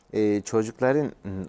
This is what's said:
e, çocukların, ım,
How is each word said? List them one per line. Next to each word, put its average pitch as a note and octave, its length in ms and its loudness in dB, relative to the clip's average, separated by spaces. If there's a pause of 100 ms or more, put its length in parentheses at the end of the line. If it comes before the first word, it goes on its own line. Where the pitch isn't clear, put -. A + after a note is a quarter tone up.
(120)
e, G#2 280 2
çocukların, B2+ 720 0 (140)
ım, F#2+ 220 -8